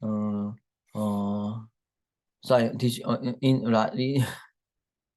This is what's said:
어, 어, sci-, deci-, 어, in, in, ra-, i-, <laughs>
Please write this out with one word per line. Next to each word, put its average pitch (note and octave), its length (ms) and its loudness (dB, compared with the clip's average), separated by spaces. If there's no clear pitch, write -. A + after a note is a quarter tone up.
어, G#2+ 520 -2
어, G#2 760 -2
sci-, A#2+ 320 4
deci-, A#2+ 320 0
어, A#2 140 0
in, A#2+ 200 -4
in, C3 240 4
ra-, A2+ 300 4
i-, C3+ 200 0
<laughs> - 360 -2